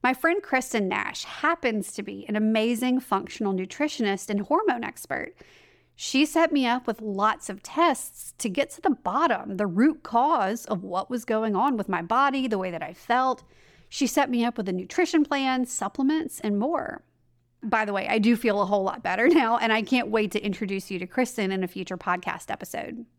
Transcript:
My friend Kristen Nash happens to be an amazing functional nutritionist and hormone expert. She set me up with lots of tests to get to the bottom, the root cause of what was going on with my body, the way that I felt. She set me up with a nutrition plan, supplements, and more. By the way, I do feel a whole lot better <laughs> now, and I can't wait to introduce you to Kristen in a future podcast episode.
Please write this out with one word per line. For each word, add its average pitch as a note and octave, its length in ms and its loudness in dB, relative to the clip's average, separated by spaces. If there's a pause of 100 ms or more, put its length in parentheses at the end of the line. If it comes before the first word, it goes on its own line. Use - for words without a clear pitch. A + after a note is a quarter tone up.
My B3+ 120 4
friend F4 280 0
Kristen A#3+ 460 0
Nash - 340 -4
happens B3+ 680 -2
to G#3+ 100 -10
be G3+ 260 -10
an G#3+ 60 -2
amazing A3 640 2
functional G3+ 560 -2
nutritionist G3 760 -2
and G3+ 100 0
hormone D4 420 0
expert. - 520 -8 (600)
She - 320 2
set E4 240 2
me C#4 160 2
up B3 220 0
with A3 120 -4
lots G#3+ 480 -2
of G3+ 140 -10
tests - 760 -2
to A#3+ 100 -2
get G3+ 220 -2
to - 100 -20
the - 100 2
bottom, G#3+ 680 0
the G3+ 100 0
root B3 340 2
cause A#3+ 640 2
of F#3+ 180 -4
what F#3+ 260 -4
was A#3+ 160 -4
going A3 300 0
on B3 220 2
with G3+ 120 -4
my F3+ 140 -2
body, C4 460 2
the G#3+ 100 0
way F#3 140 -4
that D#3+ 100 -6
I D#3 120 -10
felt. B3+ 500 0 (440)
She - 200 0
set - 200 2
me A#3+ 160 2
up A#3+ 120 -2
with G3 120 -4
a F#3+ 40 -2
nutrition D4+ 520 2
plan, C4 420 0
supplements, - 760 -2
and G#3 180 0
more. - 460 -2 (580)
By A3 220 2
the G#3 80 -4
way, G3 160 -2
I A3 100 4
do A3+ 160 6
feel G#3+ 260 2
a G3 60 2
whole G3 160 2
lot F#3+ 220 -4
better G#3 240 2
<laughs> - 0 -
now, B3 280 6
and A3+ 160 2
I A3 100 2
can't B3 260 2
wait G#3+ 240 0
to G3+ 120 -4
introduce G3 460 -4
you F#3+ 80 -6
to F3+ 80 -8
Kristen G#3+ 460 -2
in F#3+ 100 -2
a F3+ 60 -2
future F#3 300 -8
podcast - 520 -4
episode. - 560 -8 (120)